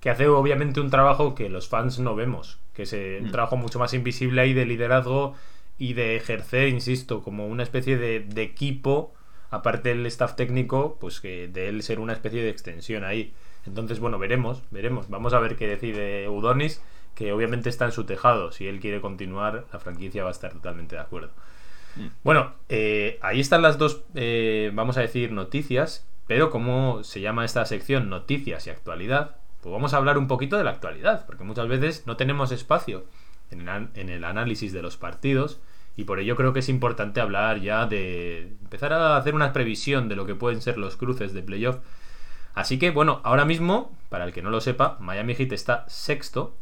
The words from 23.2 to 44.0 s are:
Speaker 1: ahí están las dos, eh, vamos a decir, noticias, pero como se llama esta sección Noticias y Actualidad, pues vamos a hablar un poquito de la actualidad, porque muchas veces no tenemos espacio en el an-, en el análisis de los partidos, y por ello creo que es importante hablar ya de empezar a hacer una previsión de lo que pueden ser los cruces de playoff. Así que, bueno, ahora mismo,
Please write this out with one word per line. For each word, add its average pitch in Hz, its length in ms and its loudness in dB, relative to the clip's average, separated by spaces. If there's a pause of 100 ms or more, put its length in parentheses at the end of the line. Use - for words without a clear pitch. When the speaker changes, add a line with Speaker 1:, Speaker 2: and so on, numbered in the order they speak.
Speaker 1:
ahí 98 180 0
están 139 220 6
las 156 160 8
dos, 151 240 2 (140)
eh, 113 580 2
vamos 120 240 0
a 127 40 2
decir, 120 300 0
noticias, 123 760 -2 (180)
pero 147 240 4
como 123 540 2
se - 180 -8
llama 113 240 0
esta 113 200 2
sección 117 440 0
Noticias 110 580 -2
y - 40 -8
Actualidad, 104 680 -2 (240)
pues 85 100 -6
vamos 131 220 0
a 147 40 4
hablar 139 200 4
un 135 100 2
poquito 135 300 0
de 202 80 4
la 117 60 2
actualidad, 92 540 0
porque - 200 -8
muchas 113 240 -2
veces 147 360 2
no 113 120 -4
tenemos 135 340 2
espacio 120 540 0 (440)
en 90 120 -6
el 87 80 -6
an-, 101 260 -4
en 95 140 -6
el 87 160 -6
análisis 107 480 -2
de 90 80 -4
los 87 160 -6
partidos, 131 640 0 (340)
y 110 80 -4
por 101 160 0
ello 107 160 2
creo 127 160 4
que 131 80 2
es 120 100 -2
importante 120 520 2
hablar 104 400 2
ya 107 260 2
de 87 600 -2 (120)
empezar 143 320 -2
a 160 240 6
hacer 147 180 2
una 143 180 4
previsión 123 560 2
de 101 80 -2
lo 98 80 -2
que 101 100 -2
pueden 117 260 0
ser 117 160 0
los 98 200 -4
cruces 120 360 -2
de 95 100 -4
playoff. 107 340 -2 (760)
Así 123 240 0
que, 170 140 4
bueno, 151 320 4
ahora 135 220 6
mismo, 175 500 2 (140)